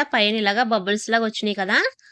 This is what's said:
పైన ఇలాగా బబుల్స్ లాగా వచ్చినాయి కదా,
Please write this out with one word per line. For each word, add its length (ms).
పైన 280
ఇలాగా 280
బబుల్స్ 460
లాగా 160
వచ్చినాయి 320
కదా, 200